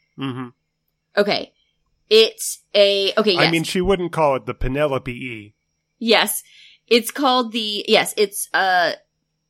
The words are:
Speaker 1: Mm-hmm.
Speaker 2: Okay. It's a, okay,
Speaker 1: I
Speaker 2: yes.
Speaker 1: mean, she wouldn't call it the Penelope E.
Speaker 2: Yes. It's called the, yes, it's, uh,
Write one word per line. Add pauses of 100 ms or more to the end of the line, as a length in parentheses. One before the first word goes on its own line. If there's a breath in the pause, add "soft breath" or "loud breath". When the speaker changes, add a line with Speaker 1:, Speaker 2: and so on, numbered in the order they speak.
(180)
Speaker 1:
Mm-hmm. (680)
Speaker 2:
Okay. (560)
It's (140)
a,
okay,
Speaker 1:
I
Speaker 2:
yes.
Speaker 1:
mean,
she
wouldn't
call
it
the
Penelope
E. (440)
Speaker 2:
Yes. (440 loud breath)
It's
called
the,
yes,
it's,
uh, (580)